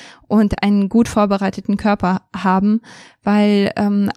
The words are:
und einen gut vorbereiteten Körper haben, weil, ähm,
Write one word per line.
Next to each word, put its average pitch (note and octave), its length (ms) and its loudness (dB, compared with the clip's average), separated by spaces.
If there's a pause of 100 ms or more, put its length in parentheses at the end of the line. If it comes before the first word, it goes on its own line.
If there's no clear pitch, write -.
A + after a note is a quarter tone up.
(280)
und G#3+ 340 0
einen G3+ 260 0
gut A3+ 200 2
vorbereiteten G3+ 680 -2
Körper G3 460 -2 (120)
haben, G3 460 0 (420)
weil, G#3 540 2
ähm, G3+ 400 0